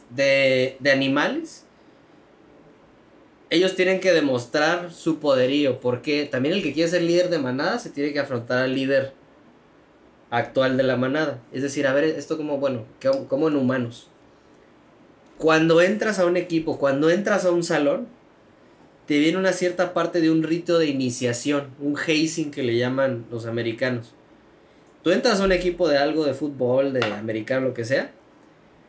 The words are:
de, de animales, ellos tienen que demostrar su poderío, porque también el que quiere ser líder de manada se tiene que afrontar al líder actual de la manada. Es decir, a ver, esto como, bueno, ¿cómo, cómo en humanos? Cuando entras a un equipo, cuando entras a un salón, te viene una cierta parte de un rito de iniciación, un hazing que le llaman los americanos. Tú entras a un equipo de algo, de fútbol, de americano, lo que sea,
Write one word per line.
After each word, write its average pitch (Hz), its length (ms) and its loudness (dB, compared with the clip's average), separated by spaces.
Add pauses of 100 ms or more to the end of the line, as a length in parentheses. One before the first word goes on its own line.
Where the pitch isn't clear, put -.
de, 131 680 2
de 139 120 2
animales, 147 720 0 (1900)
ellos 185 260 2
tienen 185 240 2
que 185 120 2
demostrar 156 800 0
su 156 280 -4
poderío, 135 600 2
porque 143 460 -2
también 143 300 -2
el 190 80 -2
que 143 100 -4
quiere 170 160 0
ser 170 140 0
líder 170 260 2
de 165 100 0
manada 143 400 -4
se - 100 -12
tiene 143 220 -4
que 143 80 -2
afrontar 123 400 -4
al 131 160 0
líder 135 380 0 (1160)
actual 131 480 0
de 131 60 2
la 127 140 0
manada. 131 420 -2 (140)
Es 131 80 -6
decir, 139 260 -2
a 135 60 2
ver, 151 120 2
esto 151 320 -4
como, 147 200 -4
bueno, 127 260 -2 (180)
¿cómo, 135 260 0
cómo 151 200 0
en 151 80 2
humanos? 127 520 -2 (1300)
Cuando 160 440 4
entras 208 380 0
a 180 60 4
un 175 120 2
equipo, 160 400 -2
cuando 139 320 2
entras 202 360 0
a 180 60 4
un 175 120 0
salón, 165 440 0 (960)
te 147 140 2
viene 165 180 2
una 190 160 0
cierta 175 400 -2
parte 170 260 0
de 160 120 4
un 160 120 2
rito 165 360 0
de 160 80 4
iniciación, 131 800 -2 (100)
un 143 180 -2
hazing 156 540 -2
que 139 120 -6
le 117 140 0
llaman 127 520 -2
los 117 160 -10
americanos. 117 680 -4 (920)
Tú 165 80 4
entras 220 280 2
a 196 40 2
un 190 80 2
equipo 180 360 0
de 143 120 4
algo, 156 260 0
de 135 80 0
fútbol, 135 600 0
de 123 120 0
americano, 110 640 -4
lo 120 80 -2
que 117 100 -6
sea, 156 260 -2 (760)